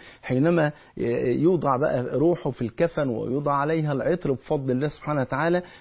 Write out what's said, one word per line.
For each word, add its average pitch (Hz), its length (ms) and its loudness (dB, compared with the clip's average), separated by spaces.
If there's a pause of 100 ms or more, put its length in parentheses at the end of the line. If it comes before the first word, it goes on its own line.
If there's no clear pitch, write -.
(220)
حينما 151 500 2 (560)
يوضع 139 500 2
بقى 131 400 0
روحه 160 340 0
في - 100 -8
الكفن 147 460 -2
ويوضع 127 460 -2
عليها 151 400 0
العطر 143 380 0
بفضل 135 400 -2
الله 131 160 0
سبحانه 147 340 -4
وتعالى، 160 400 0 (200)